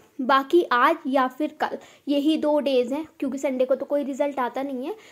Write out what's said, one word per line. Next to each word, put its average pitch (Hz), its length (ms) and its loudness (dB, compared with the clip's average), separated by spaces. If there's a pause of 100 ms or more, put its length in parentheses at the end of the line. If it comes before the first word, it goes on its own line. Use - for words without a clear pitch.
(220)
बाकी 269 500 4
आज 269 240 4 (120)
या 262 200 2
फिर 294 320 -6
कल, - 180 -4 (300)
यही 285 300 2
दो 294 220 2
डेज 254 340 0
हैं, 311 140 -6 (120)
क्योंकि 269 180 -4
संडे 262 280 0
को 269 100 2
तो 262 100 -4
कोई 285 180 0
रिजल्ट 277 360 -4
आता 247 240 -4
नहीं 269 220 -6
है। 415 100 -8 (160)